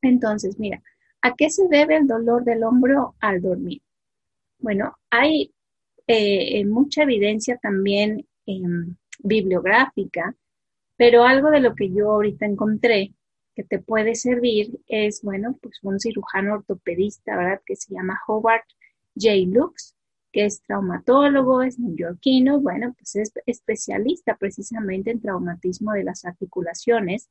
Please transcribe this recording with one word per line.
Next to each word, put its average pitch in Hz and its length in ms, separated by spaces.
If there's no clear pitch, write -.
Entonces, 214 580
mira, 202 240
¿a 247 120
qué 302 160
se 381 180
debe 302 280
el 302 100
dolor 233 380
del 226 200
hombro 254 560
al 196 200
dormir? 180 420
Bueno, 208 380
hay, 285 440
eh, 208 580
mucha 262 380
evidencia 220 560
también, 202 680
em, 175 500
bibliográfica, 196 1160
pero 240 280
algo 269 260
de 294 100
lo 247 140
que 196 160
yo 208 220
ahorita 208 340
encontré 208 680
que 214 100
te 202 160
puede 220 340
servir 240 720
es, 214 360
bueno, 208 380
pues - 220
un 196 180
cirujano 202 540
ortopedista, 196 800
¿verdad? 185 300
Que 196 100
se - 180
llama 185 320
Howard 226 380
J. 208 200
Lux, 247 480
que 208 140
es 202 160
traumatólogo, 254 1000
es 254 160
neoyorquino, 240 840
bueno, 247 360
pues - 200
es 214 160
especialista 220 880
precisamente 202 760
en 226 100
traumatismo 180 720
de 196 120
las 175 200
articulaciones 180 1080